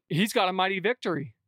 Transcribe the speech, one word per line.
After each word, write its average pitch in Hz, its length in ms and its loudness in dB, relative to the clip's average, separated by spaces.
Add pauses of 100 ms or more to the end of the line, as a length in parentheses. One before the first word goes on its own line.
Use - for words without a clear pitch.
he's 190 240 2
got 190 160 2
a 185 40 -2
mighty 190 260 0
victory 170 560 -2 (120)